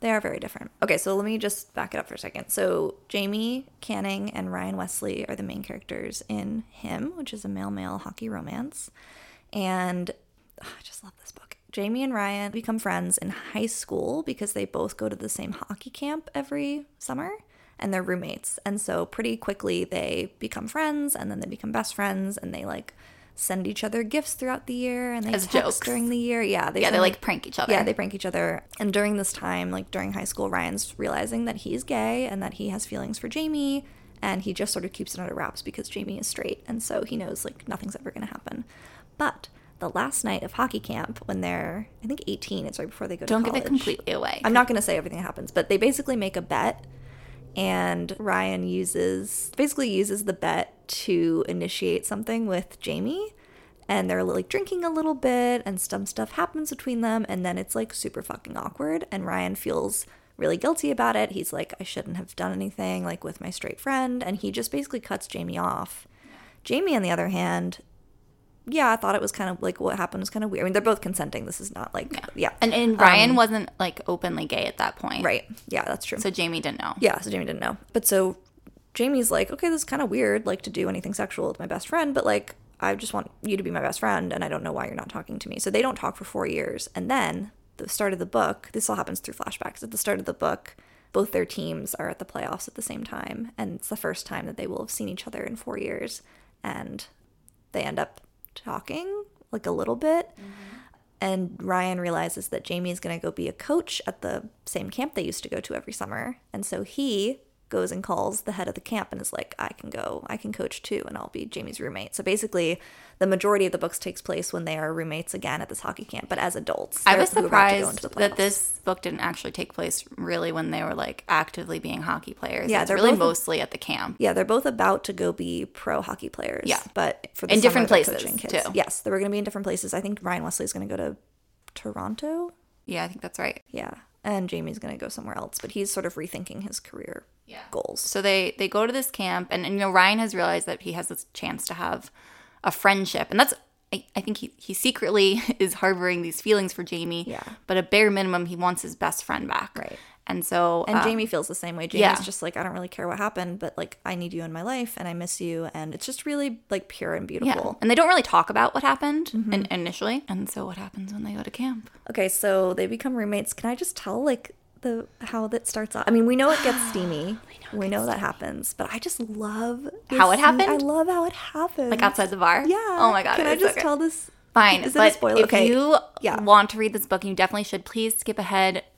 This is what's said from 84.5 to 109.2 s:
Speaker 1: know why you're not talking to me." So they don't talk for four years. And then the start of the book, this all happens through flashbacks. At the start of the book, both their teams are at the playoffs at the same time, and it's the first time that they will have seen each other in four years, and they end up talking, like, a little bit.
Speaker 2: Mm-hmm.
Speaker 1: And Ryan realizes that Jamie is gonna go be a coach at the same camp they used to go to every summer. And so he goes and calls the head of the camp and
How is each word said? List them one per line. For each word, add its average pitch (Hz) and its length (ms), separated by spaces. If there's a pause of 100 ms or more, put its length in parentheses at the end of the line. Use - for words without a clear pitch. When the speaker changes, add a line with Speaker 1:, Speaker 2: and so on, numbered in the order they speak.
Speaker 1:
know 165 100
why 139 140
you're - 80
not - 140
talking - 300
to - 100
me." - 100
So - 120
they 208 120
don't 262 140
talk - 200
for - 80
four - 220
years. - 480
And 185 160
then 208 420 (260)
the - 100
start 202 240
of 180 60
the 175 80
book, - 460
this 220 180
all 208 60
happens - 240
through - 140
flashbacks. - 480
At 226 100
the 214 60
start 196 200
of 190 80
the - 80
book, - 420 (360)
both 202 200
their 180 140
teams 160 480
are - 160
at - 80
the - 80
playoffs - 420
at - 60
the 226 80
same - 220
time, - 520
and 202 200
it's - 120
the 214 80
first 170 300
time - 180
that - 140
they - 80
will - 140
have 220 100
seen 214 180
each 190 180
other - 160
in 226 140
four - 220
years, - 420 (420)
and - 440 (640)
they - 100
end 139 160
up - 220 (340)
talking, 370 680 (300)
like, 220 140
a 175 40
little 226 240
bit. 311 360
Speaker 2:
Mm-hmm. 202 460 (440)
Speaker 1:
And 185 420
Ryan 185 380
realizes 170 480
that - 160
Jamie 175 260
is 175 80
gonna 170 200
go 165 120
be - 180
a - 40
coach - 540
at - 160
the - 260 (180)
same - 240
camp 294 240
they 202 80
used 165 220
to - 40
go - 120
to - 160
every - 160
summer. 113 460 (140)
And 202 140
so 196 160
he 233 580 (300)
goes - 220
and 185 100
calls 190 400
the 214 100
head 180 140
of - 80
the - 60
camp 208 320
and 196 80